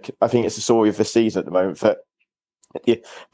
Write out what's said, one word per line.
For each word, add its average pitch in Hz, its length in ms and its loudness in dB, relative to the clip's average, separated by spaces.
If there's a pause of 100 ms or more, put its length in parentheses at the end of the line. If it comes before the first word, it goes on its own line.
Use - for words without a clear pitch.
(220)
I 120 60 2
think 117 180 0
it's - 80 -4
the 107 80 -10
story 113 260 2
of 101 80 -2
the 104 80 0
season 110 360 0
at - 40 -6
the - 60 -12
moment. 92 300 -2
That, 110 180 2 (880)
yeah, 113 100 2 (380)